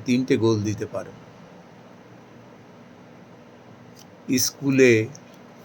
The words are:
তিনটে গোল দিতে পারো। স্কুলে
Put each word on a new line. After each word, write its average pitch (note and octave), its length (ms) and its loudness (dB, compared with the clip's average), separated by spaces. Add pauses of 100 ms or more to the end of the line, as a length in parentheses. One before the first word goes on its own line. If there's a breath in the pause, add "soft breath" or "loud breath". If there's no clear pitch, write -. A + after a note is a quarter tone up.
তিনটে B2+ 320 0
গোল A2 260 0
দিতে G#2 220 -6
পারো। F#2+ 260 -12 (3250)
স্কুলে B2+ 680 2 (600)